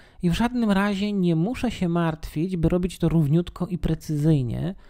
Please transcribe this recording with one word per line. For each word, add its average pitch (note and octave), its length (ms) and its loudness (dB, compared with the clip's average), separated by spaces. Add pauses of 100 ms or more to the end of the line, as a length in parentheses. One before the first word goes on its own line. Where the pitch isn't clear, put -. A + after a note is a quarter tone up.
(220)
i F3 80 2
w E3+ 40 2
żadnym A#3 360 0
razie G3+ 420 0
nie F3 240 2
muszę A3+ 340 0
się F3+ 180 -4
martwić, E3 680 -2
by E3 120 2
robić F3+ 300 0
to E3+ 100 2
równiutko D#3+ 580 2
i F3 120 -4
precyzyjnie, D3+ 960 0 (160)